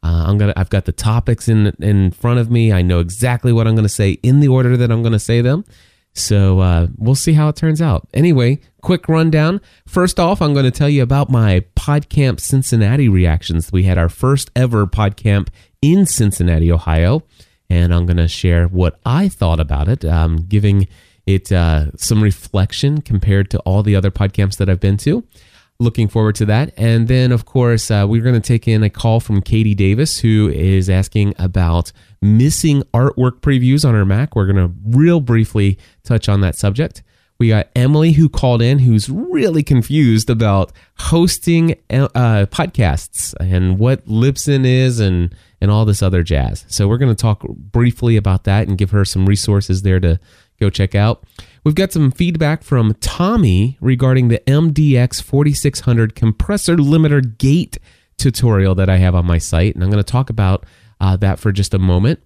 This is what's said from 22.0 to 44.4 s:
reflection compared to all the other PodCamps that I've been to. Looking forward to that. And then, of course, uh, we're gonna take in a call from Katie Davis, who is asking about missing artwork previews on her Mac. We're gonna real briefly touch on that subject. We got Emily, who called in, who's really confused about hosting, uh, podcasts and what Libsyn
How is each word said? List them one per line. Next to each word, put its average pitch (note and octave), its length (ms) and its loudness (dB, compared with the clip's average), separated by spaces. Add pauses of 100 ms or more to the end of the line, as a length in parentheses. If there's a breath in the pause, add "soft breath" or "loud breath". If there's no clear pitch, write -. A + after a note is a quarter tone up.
reflection G#2+ 800 -2
compared G2 480 -2
to - 120 -4
all F#2+ 200 0
the G#2 140 0
other F#2+ 160 0
PodCamps G2 460 -2
that F#2+ 120 -2
I've F2+ 100 0
been G2 180 0
to. - 260 -2 (560 soft breath)
Looking A#2 280 0
forward G#2+ 280 0
to A2 100 -2
that. G#2+ 300 0
And A2+ 320 0
then, B2+ 240 2
of A#2 140 -2
course, A#2 460 0
uh, G2+ 160 2
we're A2+ 160 0
gonna B2 160 2
take A2+ 280 -2
in A2 140 2
a G#2+ 80 2
call A2+ 300 0
from G2+ 240 -2
Katie A2 320 0
Davis, G#2 440 0
who G#2+ 300 2
is F#2+ 400 0
asking G2 480 0
about F2 540 -2 (280 soft breath)
missing C3+ 600 2 (140)
artwork B2+ 460 0
previews C3+ 460 2
on A#2+ 60 4
her G#2 120 2
Mac. G#2 300 -2
We're G2+ 120 0
gonna F#2 240 2 (140)
real D#3 340 2
briefly A2 580 0 (260 soft breath)
touch A2+ 260 -2
on G2+ 120 2
that F#2 140 -2
subject. G#2+ 480 -4 (340)
We A#2 120 2
got G#2+ 260 0
Emily, D3+ 380 2
who D3+ 140 4
called B2 360 0
in, C3+ 160 2
who's A2+ 280 2
really G#3+ 540 -2
confused B2+ 680 0
about G#2 400 0 (260 soft breath)
hosting, E3 800 0 (160)
uh, A#2 580 0
podcasts - 920 -4
and F#2 380 0
what B2 300 0
Libsyn C3+ 580 0